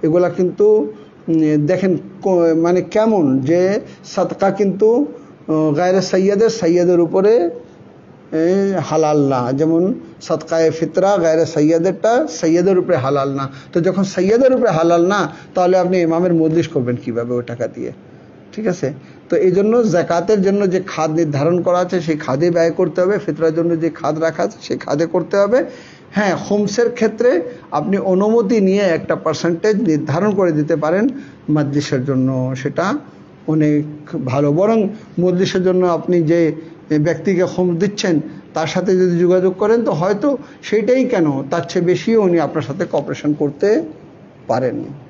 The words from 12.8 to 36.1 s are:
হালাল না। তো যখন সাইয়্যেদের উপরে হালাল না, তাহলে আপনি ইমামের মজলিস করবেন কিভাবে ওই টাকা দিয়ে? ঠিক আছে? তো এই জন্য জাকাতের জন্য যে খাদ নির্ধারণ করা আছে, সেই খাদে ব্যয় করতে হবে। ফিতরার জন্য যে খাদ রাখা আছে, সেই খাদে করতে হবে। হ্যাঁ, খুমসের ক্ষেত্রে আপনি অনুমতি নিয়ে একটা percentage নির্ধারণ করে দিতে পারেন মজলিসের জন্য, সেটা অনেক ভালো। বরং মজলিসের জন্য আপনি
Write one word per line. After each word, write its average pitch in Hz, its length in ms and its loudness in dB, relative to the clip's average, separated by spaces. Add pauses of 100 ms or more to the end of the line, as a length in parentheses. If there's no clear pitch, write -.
হালাল 139 320 -2
না। 135 200 -6 (240)
তো 175 80 0
যখন 185 220 0
সাইয়্যেদের 226 520 2
উপরে 233 140 2
হালাল 170 360 2
না, 185 240 0 (260)
তাহলে 185 220 2
আপনি 180 240 2
ইমামের 170 320 2
মজলিস 160 340 2
করবেন 123 280 -2
কিভাবে 117 380 -6
ওই 123 100 -2
টাকা 120 240 -8
দিয়ে? 123 240 -8 (640)
ঠিক 214 140 -8
আছে? 170 200 -4 (420)
তো 175 60 0
এই 180 160 4
জন্য 202 220 2 (100)
জাকাতের 175 580 0
জন্য 196 200 2 (100)
যে 185 160 0
খাদ 160 240 -4
নির্ধারণ 156 500 0
করা 180 180 0
আছে, 180 220 -2
সেই 156 160 -2
খাদে 147 340 -2
ব্যয় 170 200 2
করতে 170 300 -2
হবে। 190 180 2
ফিতরার 160 360 -2
জন্য 170 240 0
যে 160 100 -2
খাদ 156 300 -4
রাখা 160 240 -2
আছে, - 180 -6
সেই - 160 -6
খাদে 151 280 -2
করতে 165 320 -4
হবে। 202 220 2 (520)
হ্যাঁ, 196 240 0
খুমসের 208 560 0
ক্ষেত্রে 226 400 0 (400)
আপনি 151 260 -2
অনুমতি 202 640 2
নিয়ে 196 220 2
একটা 165 320 0
percentage 170 680 -2
নির্ধারণ 156 540 0
করে 185 160 2
দিতে 151 240 0
পারেন 165 300 0 (460)
মজলিসের 143 540 0
জন্য, 131 500 -2
সেটা 139 300 -4 (640)
অনেক 151 360 2 (420)
ভালো। 139 280 0
বরং 208 240 2 (420)
মজলিসের 185 440 0
জন্য 185 220 2
আপনি 175 380 0